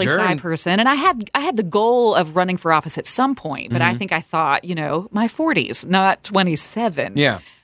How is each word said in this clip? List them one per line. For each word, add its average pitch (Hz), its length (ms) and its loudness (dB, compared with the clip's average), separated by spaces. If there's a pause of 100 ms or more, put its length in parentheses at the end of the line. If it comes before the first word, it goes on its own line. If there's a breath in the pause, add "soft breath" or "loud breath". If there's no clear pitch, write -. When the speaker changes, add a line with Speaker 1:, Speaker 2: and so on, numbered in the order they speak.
Speaker 1:
major 160 140 2
Speaker 2:
sci 185 140 2
Speaker 1:
and 151 100 -2
Speaker 2:
person, 175 360 0
and 233 80 4
I 269 100 2
had, 269 380 -2
I 277 60 0
had 285 160 -2
the 226 60 0
goal 220 520 2
of 156 220 0
running 185 220 0
for 165 120 -2
office 156 280 2
at - 80 -4
some 262 280 0
point, 139 380 -8
but 123 80 0
I 170 100 4
Speaker 1:
Mm-hmm. 120 80 -4
Speaker 2:
think 190 140 -6
I 160 80 -2
thought, 160 440 0
you 180 100 -6
know, 160 360 -4
my 214 160 0
forties, 285 600 -2
not 190 360 2
twenty-seven. 180 960 -2
Speaker 1:
Yeah. 135 220 2 (260 soft breath)